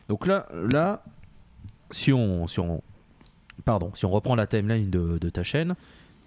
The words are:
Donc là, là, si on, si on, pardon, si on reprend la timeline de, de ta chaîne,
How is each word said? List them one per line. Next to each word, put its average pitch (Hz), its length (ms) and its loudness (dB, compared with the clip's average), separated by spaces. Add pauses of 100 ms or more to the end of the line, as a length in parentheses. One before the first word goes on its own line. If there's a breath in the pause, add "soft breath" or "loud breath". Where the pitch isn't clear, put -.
Donc 104 180 -2
là, 190 220 2 (220)
là, 165 340 2 (840)
si - 200 0
on, 98 360 2
si - 140 -6
on, 85 220 -2 (840)
pardon, 101 280 0
si - 120 -2
on 92 40 2
reprend 107 240 2
la 107 120 2
timeline 107 420 0
de, 85 300 0
de 85 100 -2
ta 90 140 -2
chaîne, 165 320 -2 (520 loud breath)